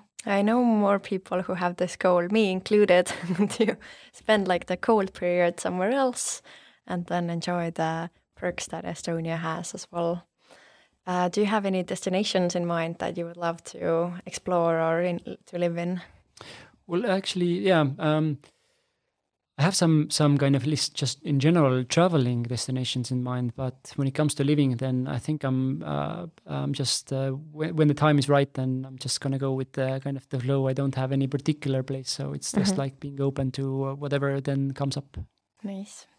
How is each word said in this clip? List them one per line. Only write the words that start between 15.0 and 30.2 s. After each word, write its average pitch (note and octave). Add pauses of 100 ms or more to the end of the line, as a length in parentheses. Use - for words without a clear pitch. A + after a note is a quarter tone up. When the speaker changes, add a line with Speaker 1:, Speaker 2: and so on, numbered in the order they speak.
Speaker 1:
in, F3 (280)
to F3+
live E3+
in? F3 (880)
Speaker 2:
Well, G3
actually, F#3
yeah. F3+ (120)
Um, D#3 (1200)
I C#3
have F#3
some, D#3+
some D3
kind C#3
of B2+
list -
just -
in C#3
general C#3
traveling C3
destinations B2
in B2+
mind, B2
but C3
when C#3
it C3+
comes D3+
to C#3
living, C#3
then C3
I C#3+
think D3+
I'm, C3
uh, - (180)
I'm C#3
just, -
uh, C3+
w-, D3+
when D3+
the C#3+
time D3
is C#3
right, C#3+
then C3
I'm C3
just -
gonna C3+
go C3+
with C3
the C3+
kind C#3
of -